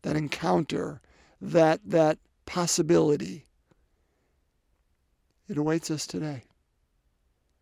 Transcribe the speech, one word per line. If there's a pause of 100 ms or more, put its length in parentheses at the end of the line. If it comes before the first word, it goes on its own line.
that
encounter, (400)
that,
that (280)
possibility, (2000)
it
awaits
us
today. (1200)